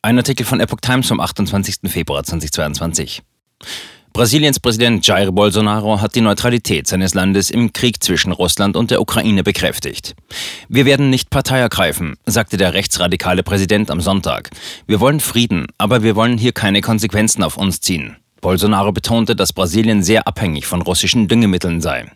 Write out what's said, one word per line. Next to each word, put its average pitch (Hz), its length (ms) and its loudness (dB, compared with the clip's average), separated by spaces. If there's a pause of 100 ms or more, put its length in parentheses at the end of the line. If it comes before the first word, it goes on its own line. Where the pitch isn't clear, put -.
Ein 120 160 2
Artikel 123 260 0
von - 140 -2
Epoch - 220 -2
Times 127 260 0
vom - 140 0
achtundzwanzigsten 95 680 -4
Februar 71 360 -4
zweitausendzweiundzwanzig. 80 960 -6 (920)
Brasiliens 135 460 2
Präsident 117 480 2
Jair 98 240 2
Bolsonaro 104 720 2
hat 110 160 -2
die 117 60 2
Neutralität 107 680 0
seines 92 260 0
Landes 95 360 2
im 117 220 0
Krieg - 300 -2
zwischen 92 300 0
Russland 95 440 0
und 113 140 0
der - 100 2
Ukraine 101 440 0
bekräftigt. - 720 -4 (520)
„Wir 131 160 4
werden 139 240 4
nicht 131 220 0
Partei 131 300 0
ergreifen“, 85 560 0 (100)
sagte 110 300 -2
der 90 180 2
rechtsradikale 90 680 0
Präsident 101 480 0
am 85 80 -2
Sonntag. 87 500 -2 (380)
„Wir 104 100 2
wollen 139 220 2
Frieden, 107 480 -2 (100)
aber 107 240 2
wir 107 140 2
wollen 117 200 2
hier 117 140 0
keine 101 300 2
Konsequenzen 107 640 0
auf 80 140 -4
uns 95 220 -2
ziehen.“ 73 360 -6 (240)
Bolsonaro 98 500 2
betonte, 110 460 0
dass 92 160 0
Brasilien 101 500 2
sehr 104 240 2
abhängig 80 400 -4
von 87 160 -4
russischen 90 460 0
Düngemitteln 92 520 2
sei. 67 360 -4